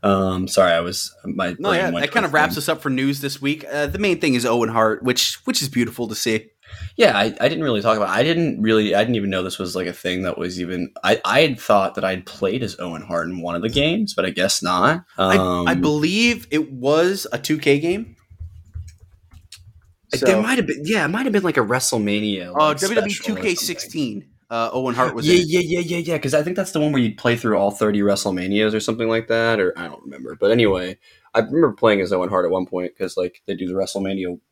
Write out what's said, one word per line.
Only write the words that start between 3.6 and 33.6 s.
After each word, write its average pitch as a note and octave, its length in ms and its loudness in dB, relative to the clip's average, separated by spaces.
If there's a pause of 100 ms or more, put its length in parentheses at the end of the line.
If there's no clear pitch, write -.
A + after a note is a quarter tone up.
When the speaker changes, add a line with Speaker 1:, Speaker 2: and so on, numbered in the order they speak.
Speaker 2:
Uh, C#3+ 180 -2
the F#3 100 -6
main F#3+ 220 2
thing D#3 120 2
is B2 140 2
Owen A#2 240 2
Hart, A2 320 2
which, B2+ 320 0 (100)
which - 160 -2
is C#3 80 -4
beautiful A#2+ 400 -2
to G#2+ 60 -8
see. A2 340 -2 (480)
Speaker 1:
Yeah, D#3 200 6
I, G#2+ 240 2
I C3+ 80 4
didn't D#3+ 160 -2
really A#2 160 0
talk A2 160 2
about, G2+ 140 0
I G#2+ 120 2
didn't E3 380 0
really, G#2+ 340 4
I G2+ 80 4
didn't A#2+ 140 0
even G2+ 140 -2
know F#2+ 120 -2
this F#2 160 -8
was, F2 160 -6
like, F#2 120 -4
a F2 60 -6
thing F2+ 300 -4
that F2+ 140 -4
was F2+ 240 -6
even, F2 320 -6 (100)
I, G#2+ 220 2
I A2 160 2
had C#3+ 180 2
thought G2 360 2
that F#2+ 100 -4
I'd F#2+ 220 -4
played G2 360 -4
as F#2 160 -8
Owen E2+ 220 -8
Hart E2+ 280 -6
in F2+ 120 -8
one E2+ 140 -6
of F2 80 -4
the A2 80 -2
games, E3 420 0
but F#2 140 -2
I F#2+ 40 -2
guess - 320 0
not. G2 420 2 (120)
Speaker 2:
I, F#2+ 200 4
I F2+ 360 0
Speaker 1:
Um, F2+ 80 0
Speaker 2:
believe F3+ 720 0
it D3+ 200 -2
was D#3 640 0
a B2 60 -4
two D3 200 -2
K C#3+ 200 4
game. F3+ 380 -4 (2000)
Speaker 1:
it, B2+ 60 -4
Speaker 2:
So C3 80 2
Speaker 1:
there F#3+ 160 6
might B3 160 0
have F#3 80 0
been, C#3+ 180 -6
yeah, F#3 220 0
it - 20 0
might A3 160 -2
have B3+ 80 0
been, G3 100 2
like, E3+ 140 0
a B2+ 60 4
WrestleMania, G#2 840 0
Speaker 2:
Uh, D3+ 200 2
Speaker 1:
like, D3 120 0
Speaker 2:
W F#3+ 160 0
W G#3 100 0
E - 20 -4
Speaker 1:
special - 0 -
or - 20 -4
something. G3+ 260 -4
Speaker 2:
two G#3+ 120 -2
K F#3 60 0
sixteen, B2 720 -6 (220)
uh, A#2 200 -2
Owen C3 240 -2
Hart B2 200 2
was A#2 120 -2
Speaker 1:
Yeah, F3 100 6
Speaker 2:
in F3+ 40 6
it. E3+ 80 0
Speaker 1:
yeah, F3 140 2
yeah, E3+ 180 -2
yeah, E3+ 180 -4
yeah, D#3+ 200 -2
'cause C#3 160 -2
I D3+ 80 4
think F3 140 -4
that's F#3+ 160 -4
the D#3 80 0
one D3+ 120 2
where C#3 80 2
you'd A2 160 -2
play A#2 180 2
through A2+ 220 0
all G2 140 2
thirty G#2 300 0
WrestleManias G2+ 720 0
or G#2+ 60 0
something A2+ 280 -2
like A2+ 200 -2
that, A2+ 300 2
or F2+ 200 2
I F2 100 -10
don't D2 140 -18
remember. C2+ 360 -14
But G2+ 120 4
anyway, F#2+ 480 2 (360)
I A2+ 60 4
remember B2+ 320 2
playing G#2 280 4
as F#2 140 0
Owen F#2 160 0
Hart F#2 160 2
at E2+ 40 2
one F#2 140 0
point F2+ 320 -6
'cause, F#2 220 -6
like, F2+ 260 -4
they G2 100 -6
do F2+ 140 -6